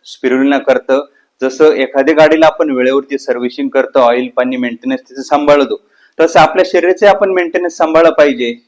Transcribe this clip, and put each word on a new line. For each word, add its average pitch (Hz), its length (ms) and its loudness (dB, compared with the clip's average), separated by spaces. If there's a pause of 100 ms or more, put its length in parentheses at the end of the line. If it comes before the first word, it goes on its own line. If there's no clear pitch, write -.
स्पिरुलिना 135 540 -2
करतं. 135 460 -2 (380)
जसं 131 300 2
एखाद्या 135 420 -2
गाडीला 156 320 4
आपण 156 240 0
वेळेवरती 135 480 -2
सर्व्हिसिंग 123 500 -6
करतो, 131 300 -2
ऑइल, 123 300 0
पाणी, 127 280 -4
मेंटेनन्स 123 440 -6 (100)
तिचं 131 120 -14
सांभाळतो, 143 580 0 (400)
तसं 160 200 2
आपल्या 160 260 2
शरीराचे 180 400 0
आपण 196 240 2
मेंटेनन्स 175 460 -4
सांभाळलं 160 340 2
पाहिजे 127 460 0 (120)